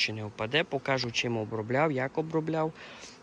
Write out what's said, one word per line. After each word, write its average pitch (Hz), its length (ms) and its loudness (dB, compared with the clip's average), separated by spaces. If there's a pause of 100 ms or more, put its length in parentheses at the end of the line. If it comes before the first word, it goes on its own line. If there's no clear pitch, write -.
чи 113 80 0
не 107 120 -4
впаде, 117 380 0
покажу, 131 480 0
чим 117 260 0
обробляв, 110 540 2
як 131 260 -2
обробляв. 160 560 0 (500)